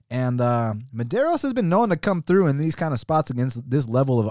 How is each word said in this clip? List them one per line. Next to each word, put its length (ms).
And, 300
uh, 340
Medeiros 500
has 100
been 160
known 220
to 60
come 260
through 260
in 100
these 160
kind 180
of 60
spots 320
against 400
this 180
level 300
of 120